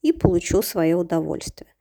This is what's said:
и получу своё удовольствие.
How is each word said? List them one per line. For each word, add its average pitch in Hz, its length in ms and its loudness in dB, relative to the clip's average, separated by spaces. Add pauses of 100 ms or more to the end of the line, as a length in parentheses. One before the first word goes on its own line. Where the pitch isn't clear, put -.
и 311 100 2
получу 185 500 2
своё 165 360 2
удовольствие. 165 720 -4 (100)